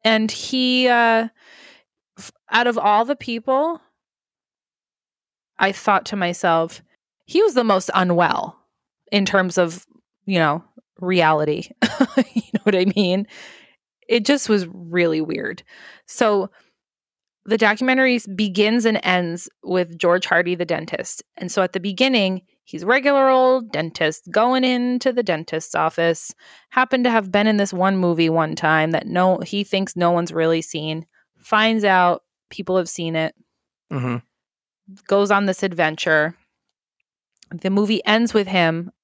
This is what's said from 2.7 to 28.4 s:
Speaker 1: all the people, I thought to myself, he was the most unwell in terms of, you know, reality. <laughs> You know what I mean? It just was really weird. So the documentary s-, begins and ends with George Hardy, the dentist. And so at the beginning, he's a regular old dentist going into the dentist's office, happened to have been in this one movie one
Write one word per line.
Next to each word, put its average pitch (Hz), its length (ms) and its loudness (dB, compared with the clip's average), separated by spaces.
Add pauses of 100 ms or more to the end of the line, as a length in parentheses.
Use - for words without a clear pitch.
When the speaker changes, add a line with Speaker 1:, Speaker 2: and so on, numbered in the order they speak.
Speaker 1:
all 208 260 2
the 269 120 -2
people, 269 680 -2 (1800)
I 196 120 2
thought 196 360 0
to - 80 -8
myself, 175 680 -2 (440)
he 359 160 0
was 403 120 2
the 247 100 2
most 196 300 0
unwell 175 640 0 (540)
in 202 140 2
terms 185 320 0
of, 175 280 -2 (400)
you 190 140 0
know, 156 240 0 (360)
reality. 160 720 2 (120)
<laughs> - 0 - (520)
You 226 80 -2 (120)
know 214 100 -2
what 196 120 2
I 185 100 2 (100)
mean? 196 320 0 (800)
It 233 180 0
just 277 240 0
was 202 180 2
really 170 540 -2
weird. 165 400 -6 (460)
So 202 420 0 (960)
the 214 120 0
documentary 254 580 2
s-, 233 120 -6
begins 208 580 0
and 214 180 2
ends 175 440 -2 (160)
with 175 360 -2
George 180 260 2
Hardy, 175 300 0
the 170 100 -4
dentist. - 560 -6 (160)
And 180 140 -8
so 202 100 0
at 185 120 -2
the 190 60 -4
beginning, 196 640 0 (220)
he's - 200 -14
a 185 40 -4
regular 269 420 2
old 254 420 2
dentist 160 600 -4
going 254 320 2
into 247 500 0
the 240 100 0
dentist's 160 520 -6
office, 165 580 -2 (360)
happened 254 340 0
to 247 80 2
have 208 200 0
been 208 160 2
in 214 100 2
this 196 160 -2
one 190 240 2
movie 170 320 2
one 160 260 0